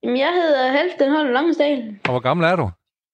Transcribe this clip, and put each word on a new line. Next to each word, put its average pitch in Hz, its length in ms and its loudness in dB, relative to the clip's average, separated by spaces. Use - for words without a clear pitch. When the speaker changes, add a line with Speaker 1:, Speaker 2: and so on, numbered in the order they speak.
Speaker 1:
Jamen, 240 140 -2
jeg 277 160 0
hedder 294 380 2
Halfdan 294 400 0
Holm 302 220 0
Langsdal. 285 720 -2
Speaker 2:
Og 131 60 -2
hvor 127 80 0
gammel 151 260 0
er 175 100 2
du? 135 140 -2